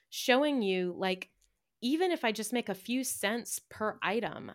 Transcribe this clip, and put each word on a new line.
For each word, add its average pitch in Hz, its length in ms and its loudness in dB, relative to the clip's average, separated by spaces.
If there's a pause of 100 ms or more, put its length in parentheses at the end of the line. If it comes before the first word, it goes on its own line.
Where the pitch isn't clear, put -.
showing 269 540 4
you, 185 340 2
like, 185 320 -2 (540)
even 320 300 2
if 311 140 -2
I 220 60 2
just 214 200 -4
make 240 160 0
a 196 60 0
few 247 300 -2
cents - 540 -2 (120)
per - 320 -2
item, 180 520 -2